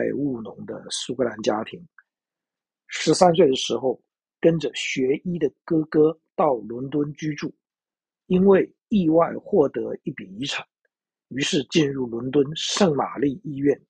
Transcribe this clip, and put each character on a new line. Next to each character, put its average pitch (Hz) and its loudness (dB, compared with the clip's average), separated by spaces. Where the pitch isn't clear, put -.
务 131 -4
农 104 -14
的 101 -12
苏 - -8
格 127 0
兰 113 -4
家 110 -2
庭。 87 -16
十 - 0
三 170 6
岁 160 6
的 131 0
时 117 -4
候， 127 -4
跟 165 4
着 147 -4
学 131 -2
医 175 -4
的 151 -2
哥 160 0
哥 156 2
到 151 2
伦 117 -8
敦 147 -4
居 151 -6
住， 147 -8
因 185 4
为 190 6
意 185 2
外 156 4
获 151 2
得 110 -6
一 147 -6
笔 110 -14
遗 127 -8
产， - -8
于 123 -6
是 147 0
进 143 2
入 131 -4
伦 117 -6
敦 143 4
圣 165 0
玛 104 -4
丽 135 -2
医 143 -8
院 139 2